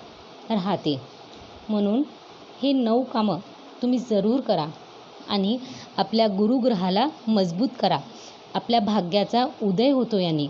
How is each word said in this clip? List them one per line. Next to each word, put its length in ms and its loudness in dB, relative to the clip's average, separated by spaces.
राहते. 520 0
म्हणून 340 2
हे 80 2
नऊ 320 2
कामं 340 0
तुम्ही 180 2
जरूर 400 2
करा 260 0
आणि 280 0
आपल्या 300 2
गुरुग्रहाला 800 2
मजबूत 400 2
करा. 180 2
आपल्या 260 0
भाग्याचा 680 2
उदय 260 4
होतो 300 2
याने. 300 2